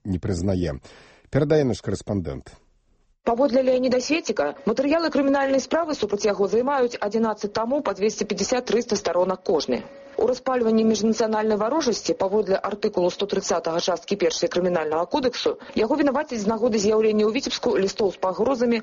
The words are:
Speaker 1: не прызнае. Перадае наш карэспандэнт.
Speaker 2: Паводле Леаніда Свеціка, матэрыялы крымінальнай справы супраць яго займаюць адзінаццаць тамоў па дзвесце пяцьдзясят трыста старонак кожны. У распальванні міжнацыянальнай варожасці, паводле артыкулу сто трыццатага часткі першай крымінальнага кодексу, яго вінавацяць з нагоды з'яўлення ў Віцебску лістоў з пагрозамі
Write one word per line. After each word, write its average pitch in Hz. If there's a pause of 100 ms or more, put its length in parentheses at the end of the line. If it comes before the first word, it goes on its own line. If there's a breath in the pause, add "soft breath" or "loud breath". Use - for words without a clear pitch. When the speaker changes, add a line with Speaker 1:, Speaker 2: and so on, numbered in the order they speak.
Speaker 1:
не 92
прызнае. 90 (480 loud breath)
Перадае 147
наш 104
карэспандэнт. 82 (720)
Speaker 2:
Паводле 240
Леаніда 254
Свеціка, 247
матэрыялы 285
крымінальнай 269
справы 311
супраць 208
яго 196
займаюць 247
адзінаццаць 214
тамоў 233
па 202
дзвесце 208
пяцьдзясят 214
трыста 220
старонак 180
кожны. 135 (340)
У -
распальванні 233
міжнацыянальнай 220
варожасці, 233
паводле 190
артыкулу 196
сто 202
трыццатага 170
часткі 185
першай 165
крымінальнага 170
кодексу, 247 (180 loud breath)
яго 262
вінавацяць 277
з 196
нагоды 226
з'яўлення 214
ў 220
Віцебску -
лістоў 190
з -
пагрозамі 233